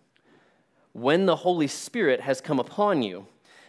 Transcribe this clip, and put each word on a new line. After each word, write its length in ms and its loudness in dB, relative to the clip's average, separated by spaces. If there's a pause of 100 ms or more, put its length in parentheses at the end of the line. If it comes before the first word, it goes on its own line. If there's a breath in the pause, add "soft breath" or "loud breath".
(920 soft breath)
when 340 2
the 80 4
Holy 320 0
Spirit 540 -2
has 200 -2
come 160 -2
upon 460 0
you, 240 -8 (420 soft breath)